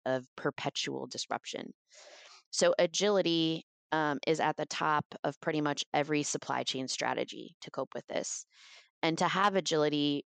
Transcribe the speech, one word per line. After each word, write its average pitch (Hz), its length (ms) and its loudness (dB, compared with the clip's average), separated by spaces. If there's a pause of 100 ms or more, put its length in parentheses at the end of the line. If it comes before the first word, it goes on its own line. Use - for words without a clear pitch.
of 131 180 0 (100)
perpetual 135 720 -4
disruption. - 640 -8 (800)
So 175 300 4
agility, 165 840 2 (280)
um, 151 360 2
is 156 120 2
at 151 160 2
the 151 120 -4
top 151 360 0 (200)
of - 180 -4
pretty 156 200 0
much 143 220 0 (120)
every 147 260 2
supply 135 400 -4
chain 131 260 -4
strategy - 720 -6
to - 120 -16
cope - 240 -8
with - 100 -10
this. - 400 -6 (560)
And 160 160 2
to 180 100 2
have 190 280 2
agility, 147 720 2